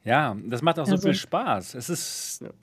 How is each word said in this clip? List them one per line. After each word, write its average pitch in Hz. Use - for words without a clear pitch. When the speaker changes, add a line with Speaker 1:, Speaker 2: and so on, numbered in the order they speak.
Speaker 1:
Ja, 120
das 120
macht 165
auch 143
so 190
Speaker 2:
Also 185
Speaker 1:
viel 190
Spaß. 156
Es 123
ist -
Speaker 3:
Ja. 120